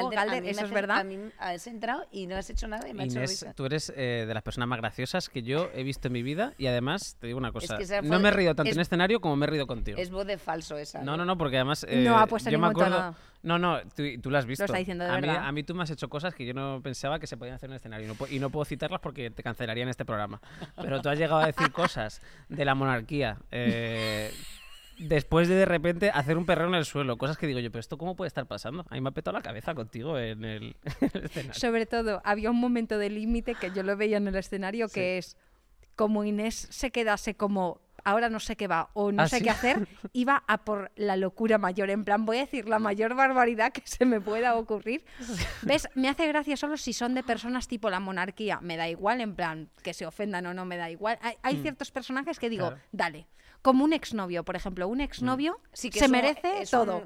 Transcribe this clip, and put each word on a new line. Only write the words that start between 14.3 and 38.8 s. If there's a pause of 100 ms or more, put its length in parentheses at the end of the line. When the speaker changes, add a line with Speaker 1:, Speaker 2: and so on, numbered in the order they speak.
Speaker 3:
lo
has
visto.
Speaker 2:
Lo
está
diciendo
de
Speaker 3:
A
mí,
Speaker 2:
verdad.
Speaker 3:
a
mí
tú
me
has
hecho
cosas
que
yo
no
pensaba
que
se
podían
hacer
en
un
escenario
y
no
pu-,
y
no
puedo
citarlas
porque
te
cancelarían
este
programa. (340)
Pero
tú
has
llegado
a
decir
cosas (280)
de
la
monarquía, (140)
eh, (680)
después
de
de
repente
hacer
un
perreo
en
el
suelo,
cosas
que
digo
yo,
"¿Pero
esto
cómo
puede
estar
pasando?".
A
mí
me
ha
petado
la
cabeza
contigo
en
el,
<laughs>
en
el
escenario.
Speaker 2:
Sobre
todo,
había
un
momento
de
límite
que
yo
lo
veía
en
el
escenario,
que
Speaker 3:
Sí.
Speaker 2:
es (580)
como
Inés
se
quedase
como, (240)
"Ahora
no
sé
qué
va",